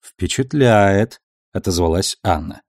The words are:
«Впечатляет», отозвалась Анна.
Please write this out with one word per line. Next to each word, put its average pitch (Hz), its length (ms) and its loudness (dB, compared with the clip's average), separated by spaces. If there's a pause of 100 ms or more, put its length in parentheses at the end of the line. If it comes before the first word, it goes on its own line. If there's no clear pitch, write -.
«Впечатляет», 107 1160 0 (320)
отозвалась 85 680 -2
Анна. 78 460 -4